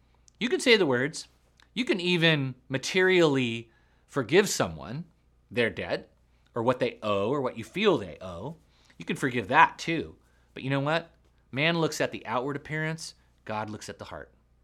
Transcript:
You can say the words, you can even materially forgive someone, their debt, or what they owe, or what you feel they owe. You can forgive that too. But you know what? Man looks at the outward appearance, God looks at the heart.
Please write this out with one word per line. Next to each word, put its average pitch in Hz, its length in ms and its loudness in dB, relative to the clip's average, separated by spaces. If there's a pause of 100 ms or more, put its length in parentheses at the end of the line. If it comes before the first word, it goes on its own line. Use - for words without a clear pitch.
(400)
You - 100 -2
can 370 100 0
say 233 180 6
the 190 80 2
words, 135 420 0 (460)
you 247 120 -4
can 226 140 0
even 160 560 2 (140)
materially 135 1040 2 (360)
forgive 151 400 2
someone, 92 580 -4 (440)
their 110 220 0
debt, 98 400 -6 (440)
or 120 60 -2
what 127 180 2
they 123 220 -2
owe, 101 280 0
or 143 120 -2
what 120 160 -4
you 113 60 -10
feel 185 340 2
they 90 240 -10
owe. 95 360 -12 (420)
You - 60 -16
can - 100 -4
forgive 123 320 -4
that 147 320 6
too. 151 360 -6 (380)
But - 80 -14
you 131 80 -4
know 139 100 0
what? 156 320 -2 (400)
Man 160 280 0
looks 151 200 0
at 131 120 -2
the - 160 -12
outward 127 280 -2
appearance, 156 600 -8 (300)
God 107 260 -6
looks 104 180 -12
at 98 80 -14
the - 80 -14
heart. 78 260 -14 (320)